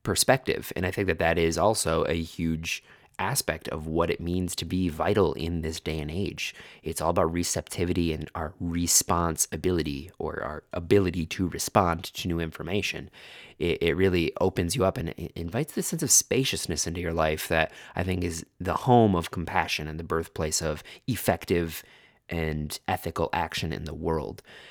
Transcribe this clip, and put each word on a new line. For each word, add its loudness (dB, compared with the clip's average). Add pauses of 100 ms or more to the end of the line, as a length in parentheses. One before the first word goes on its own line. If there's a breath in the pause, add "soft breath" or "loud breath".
perspective. 2
And -2
I 0
think 0
that 0
that 4
is 2
also 2
a 0
huge -2 (360 soft breath)
aspect -2
of -6
what 2
it -2
means -2
to -6
be 0
vital 4
in -2
this -4
day -4
and -6
age. -4 (280 loud breath)
It's -6
all 2
about 4
receptivity 0
and -6
our -4
response 2
ability, 0
or -6
our -8
ability 0
to -2
respond 0
to -8
new 0
information. -4 (500 loud breath)
It, 0
it 4
really 4
opens 2
you 4
up 2
and -4
it -8
invites -4
this -4
sense -4
of 0
spaciousness 2
into -4
your -2
life 2
that 2 (240 loud breath)
I -2
think 0
is -4 (140)
the -2
home 6
of 0
compassion -2
and -8
the -8
birthplace -2
of -4 (240 loud breath)
effective 0 (460 soft breath)
and -2
ethical -2
action -2
in -6
the -8
world. -4 (300 loud breath)